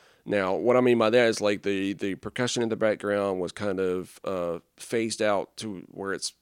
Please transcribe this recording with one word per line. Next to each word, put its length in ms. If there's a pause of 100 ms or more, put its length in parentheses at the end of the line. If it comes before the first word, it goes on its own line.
(280)
Now, 280
what 200
I 60
mean 160
by 140
that 160
is, 120
like, 220
the, 320
the 220
percussion 480
in 60
the 60
background 640
was 120
kind 280
of, 440
uh, 340 (180)
phased 460
out 360
to 340
where 220
it's 280